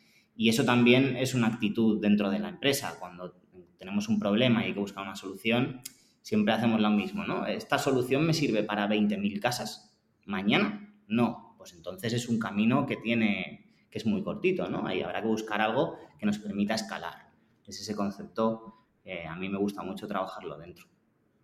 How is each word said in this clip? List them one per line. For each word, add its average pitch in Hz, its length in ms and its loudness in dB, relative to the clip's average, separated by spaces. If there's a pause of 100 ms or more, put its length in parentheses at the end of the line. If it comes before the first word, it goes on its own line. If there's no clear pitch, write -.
(360)
Y 113 140 4
eso 123 140 4
también 123 520 6
es 127 180 -2
una 117 140 2
actitud 107 520 2
dentro 104 300 4
de 98 80 0
la 90 120 -4
empresa. 101 500 -2
Cuando 90 340 -14 (440)
tenemos 101 300 -4
un 104 120 2
problema 107 420 4
y 95 40 -2
hay 92 80 -4
que 98 60 -4
buscar 98 240 -6
una 95 120 -10
solución, 113 640 -2 (420)
siempre 107 320 2
hacemos 110 260 2
lo 107 100 4
mismo, 98 340 0
¿no? 104 220 -4
¿Esta 120 320 -2
solución 131 480 2
me 160 80 4
sirve 117 280 0
para 104 240 0
veinte 104 300 2
mil 101 240 -4
casas - 560 -4 (300)
mañana? 101 680 0 (140)
No. 113 480 -2
Pues - 180 -20
entonces 92 380 -8
es 120 160 -2
un 117 100 0
camino 110 480 2
que 117 100 -2
tiene, 104 680 -2 (260)
que - 80 -8
es 110 80 -4
muy 101 160 2
cortito, 170 460 0
¿no? - 180 -4
Ahí 92 160 -2
habrá 90 200 -4
que 110 40 -2
buscar 110 340 0
algo 123 380 0 (200)
que - 80 -12
nos 104 120 0
permita 101 360 -2
escalar. 85 560 -8 (360)
Es 101 140 -14
ese 104 160 -6
concepto, 104 920 -4 (180)
eh, 87 220 -10
a 80 80 -8
mí 92 140 -6
me 95 100 -4
gusta 101 240 -2
mucho 98 240 -10
trabajarlo 92 500 -6
dentro. 82 300 -18 (580)